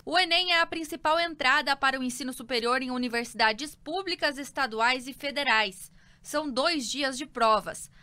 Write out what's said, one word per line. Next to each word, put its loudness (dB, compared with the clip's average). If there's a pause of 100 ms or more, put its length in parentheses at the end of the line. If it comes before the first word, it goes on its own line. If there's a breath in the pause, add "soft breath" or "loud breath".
O 0
enem 2
é 6
a 2
principal 0
entrada 2
para 2
o -4
ensino -4
superior 0
em -4
universidades 0
públicas, -4
estaduais -2
e -8
federais. -2 (300 soft breath)
São -4
dois 0
dias -2
de -8
provas. 0 (140 soft breath)